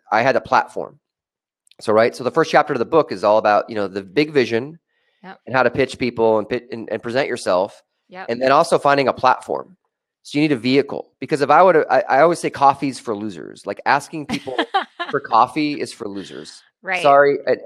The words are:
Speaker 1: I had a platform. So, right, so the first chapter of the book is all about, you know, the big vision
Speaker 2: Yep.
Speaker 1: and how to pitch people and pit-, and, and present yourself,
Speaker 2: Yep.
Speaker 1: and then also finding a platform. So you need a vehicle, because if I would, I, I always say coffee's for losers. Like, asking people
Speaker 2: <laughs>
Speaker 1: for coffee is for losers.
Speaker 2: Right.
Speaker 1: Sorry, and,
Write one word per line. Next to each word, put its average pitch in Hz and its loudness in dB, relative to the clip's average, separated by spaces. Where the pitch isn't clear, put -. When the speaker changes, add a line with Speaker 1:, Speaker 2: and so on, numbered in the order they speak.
Speaker 1:
I 110 2
had 127 2
a - -2
platform. - -4
So, 110 -2
right, 117 4
so 127 -8
the 123 -4
first 160 0
chapter 151 2
of 131 -4
the 110 -2
book 151 0
is 92 -10
all 107 4
about, 104 2
you 113 -8
know, 101 -2
the 98 -8
big 151 -2
vision 127 -2
Speaker 2:
Yep. 185 -20
Speaker 1:
and 113 -6
how 127 4
to 120 2
pitch 127 -2
people 117 0
and 101 -6
pit-, 120 -6
and, 113 -12
and 110 -6
present 123 -2
yourself, 101 -2
Speaker 2:
Yep. - -20
Speaker 1:
and 120 -6
then 131 2
also 165 2
finding 139 2
a 104 2
platform. - -2
So - -6
you 151 2
need 156 2
a 131 -2
vehicle, 131 -2
because 135 -4
if 135 2
I 151 6
would, 180 6
I, 131 2
I 135 2
always 165 4
say 156 -6
coffee's 135 0
for 110 -6
losers. 85 -12
Like, 101 -8
asking 143 -2
people - -8
Speaker 2:
<laughs> 339 -14
Speaker 1:
for 147 -2
coffee 139 0
is 120 -8
for 113 -14
losers. 80 -14
Speaker 2:
Right. 180 -6
Speaker 1:
Sorry, 143 6
and, 127 0